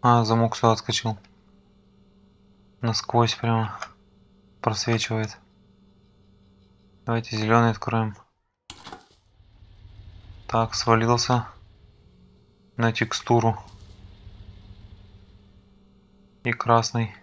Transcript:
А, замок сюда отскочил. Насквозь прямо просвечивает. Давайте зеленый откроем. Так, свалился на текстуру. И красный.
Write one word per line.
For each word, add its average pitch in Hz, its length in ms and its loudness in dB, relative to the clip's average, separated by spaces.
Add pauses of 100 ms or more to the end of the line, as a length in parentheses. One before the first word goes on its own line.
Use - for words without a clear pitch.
А, 117 160 6
замок 113 300 0
сюда 117 160 4
отскочил. 110 480 -2 (1600)
Насквозь 117 540 0
прямо 113 420 -2 (840)
просвечивает. 110 760 -2 (1700)
Давайте 117 320 -4
зеленый 113 360 4
откроем. 110 420 -4 (2250)
Так, 113 300 0
свалился 117 720 2 (1300)
на 117 160 2
текстуру. 113 680 0 (2750)
И 120 80 -2
красный. 117 600 0 (100)